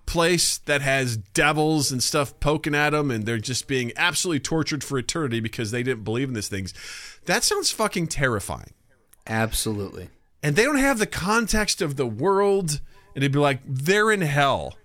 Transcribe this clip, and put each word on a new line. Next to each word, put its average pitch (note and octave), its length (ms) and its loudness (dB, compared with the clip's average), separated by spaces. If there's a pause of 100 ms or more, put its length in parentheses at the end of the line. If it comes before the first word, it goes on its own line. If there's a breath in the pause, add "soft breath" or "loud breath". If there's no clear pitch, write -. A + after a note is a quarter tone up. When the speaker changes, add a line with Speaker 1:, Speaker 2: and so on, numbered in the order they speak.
Speaker 1:
place E3+ 540 2
that C#3+ 240 0
has C3+ 340 0
devils D3+ 760 2
and B2+ 120 -2
stuff - 360 0
poking D3 360 0
at D3 180 2
'em, D3 160 2
and A2 160 -2
they're A2+ 140 -2
just A#2+ 280 -4
being B2+ 300 -2
absolutely E3 420 0
tortured D3+ 440 -2
for C#3 160 -4
eternity B2 400 -2
because A2 320 -4
they A#2+ 100 -2
didn't B2 220 -4
believe A#2 240 -2
in B2+ 80 -6
these G#2 120 -4
things." F#2+ 280 -8 (500 loud breath)
That A3 180 0
sounds G4+ 280 0
fucking G#3 380 -2
terrifying. G#2 640 -2 (540)
Speaker 2:
Absolutely. A2 800 -2 (340)
Speaker 1:
And D3 120 0
they G#3 80 6
don't C#4+ 140 2
have C4+ 220 4
the G#3 80 0
context G#3+ 720 0
of D3 140 -2
the C3+ 100 0
world, F#3 760 2 (340 soft breath)
and C3+ 80 -2
they'd C#3+ 80 4
be C#3 80 2
like, C#3+ 260 4
"They're F#3 460 2
in G3+ 100 2
hell." C#3 640 0